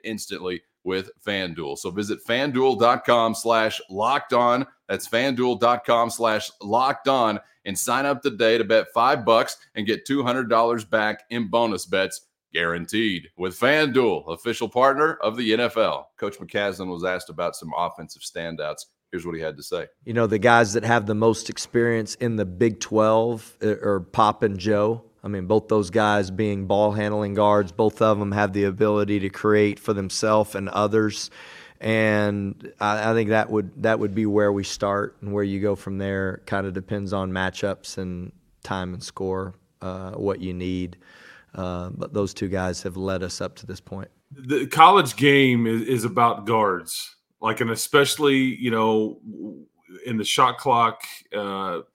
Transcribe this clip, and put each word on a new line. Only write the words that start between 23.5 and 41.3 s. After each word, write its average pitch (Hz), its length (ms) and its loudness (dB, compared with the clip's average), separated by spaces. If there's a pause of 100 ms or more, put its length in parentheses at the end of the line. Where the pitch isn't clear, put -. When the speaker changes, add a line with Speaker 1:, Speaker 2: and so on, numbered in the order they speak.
Speaker 2:
are 104 400 0 (100)
Pop 107 320 4
and 98 160 2
Joe. 107 460 0 (200)
I 101 40 -10
mean, 95 160 -6
both 107 240 2
those 104 200 2
guys 104 400 2
being 98 380 -2
ball 104 240 2
handling 104 420 -2
guards, 104 380 4
both 110 300 0
of 107 180 4
them 101 140 -4
have 104 180 2
the 101 140 0
ability 104 560 0
to 98 80 -4
create 104 500 2
for 110 140 -2
themselves 107 600 0
and 98 140 -6
others. 104 640 0 (480)
And 104 1040 0
I, 107 300 0
I - 20 2
think 113 160 0
that 110 200 2
would, 104 340 -4
that 110 160 2
would 104 140 -2
be 107 120 0
where 104 260 2
we 98 140 -2
start, 101 560 -4
and 101 100 -10
where 101 140 -2
you 98 160 -4
go 101 140 0
from 98 220 -8
there 95 480 -4
kind 98 220 -4
of 92 60 -6
depends 98 400 -6
on 95 180 -2
matchups 92 640 -4
and 90 360 -10 (300)
time 92 300 -6
and 87 80 -12
score, 95 520 -8 (280)
uh, 92 300 -10
what 98 300 -4
you 92 120 -6
need. 90 440 -6 (580)